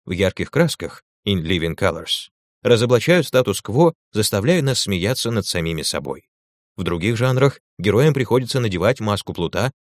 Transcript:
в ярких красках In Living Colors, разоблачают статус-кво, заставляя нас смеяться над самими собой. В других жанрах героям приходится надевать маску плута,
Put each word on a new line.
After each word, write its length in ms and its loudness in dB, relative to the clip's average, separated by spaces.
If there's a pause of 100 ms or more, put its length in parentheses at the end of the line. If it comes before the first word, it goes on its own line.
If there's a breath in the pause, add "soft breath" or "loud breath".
в 60 -6
ярких 400 -2
красках 500 -2 (260)
In 140 0
Living 340 -2
Colors, 540 -4 (320)
разоблачают 640 4
статус-кво, 680 0 (200)
заставляя 480 0
нас 200 0
смеяться 500 -2
над 160 -2
самими 340 -4
собой. 460 -6 (500)
В 60 -6
других 340 -2
жанрах 420 2 (180)
героям 360 4
приходится 460 0
надевать 420 0
маску 320 -4
плута, 380 -2 (120)